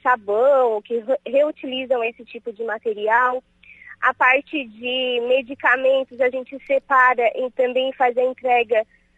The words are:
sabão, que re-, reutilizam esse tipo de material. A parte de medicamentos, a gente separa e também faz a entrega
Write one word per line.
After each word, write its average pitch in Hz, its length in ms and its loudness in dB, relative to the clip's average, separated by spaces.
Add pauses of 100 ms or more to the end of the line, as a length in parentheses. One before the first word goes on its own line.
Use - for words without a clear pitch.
sabão, 240 800 2
que 233 180 -6
re-, 226 260 -4
reutilizam 262 800 -2
esse 233 200 -8
tipo 226 300 -14
de 220 100 -12
material. 226 800 -2 (560)
A 262 140 0
parte 277 500 0
de 247 640 -6
medicamentos, 262 960 0
a 254 80 2
gente 254 360 -8
separa 254 580 2 (120)
e 254 160 -4
também 262 420 -2
faz 247 220 0
a 247 80 0
entrega 240 600 0 (320)